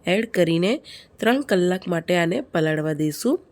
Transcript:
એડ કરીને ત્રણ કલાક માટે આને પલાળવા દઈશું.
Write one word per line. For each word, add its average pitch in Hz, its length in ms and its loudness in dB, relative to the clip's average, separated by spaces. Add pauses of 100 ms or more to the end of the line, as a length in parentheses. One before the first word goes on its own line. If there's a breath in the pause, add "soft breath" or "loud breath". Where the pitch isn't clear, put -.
(140)
એડ 220 120 0 (100)
કરીને 170 360 2 (480 loud breath)
ત્રણ 247 300 2
કલાક 185 440 0
માટે 170 260 -2
આને 170 180 0 (160)
પલાળવા 156 480 0
દઈશું. 156 340 0 (160)